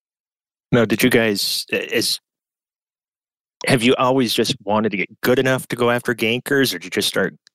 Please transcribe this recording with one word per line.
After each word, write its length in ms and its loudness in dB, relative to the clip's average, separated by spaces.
Now, 120 4
did 180 0
you 80 4
guys, 600 0
i-, 40 -2
is, 420 -4
have 160 2
you 140 4
always 380 2
just 300 0
wanted 260 0
to 60 -4
get 240 -8
good 180 2
enough 300 -2
to 80 -6
go 140 0
after 240 -2
gankers, 600 0
or 40 -10
did 60 -14
you 60 -14
just 180 -2
start 260 -2